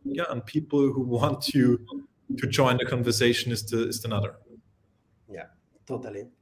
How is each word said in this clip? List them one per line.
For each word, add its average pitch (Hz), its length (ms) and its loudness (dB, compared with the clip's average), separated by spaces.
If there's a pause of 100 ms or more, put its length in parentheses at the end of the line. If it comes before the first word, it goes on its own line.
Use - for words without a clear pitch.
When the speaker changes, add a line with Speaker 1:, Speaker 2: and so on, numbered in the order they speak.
Speaker 1:
yeah, 139 260 -4
on 120 120 -6
people 143 500 0
who 135 100 -2
want 127 420 0
to, 123 360 4 (580)
to - 100 -4
join 127 300 4
the 123 80 0
conversation 120 680 2
is 110 120 -4
the, 113 240 -2
is - 160 -6
another. 110 320 -2 (920)
Speaker 2:
Yeah, 90 160 -14 (400)
totally. 110 420 -10 (140)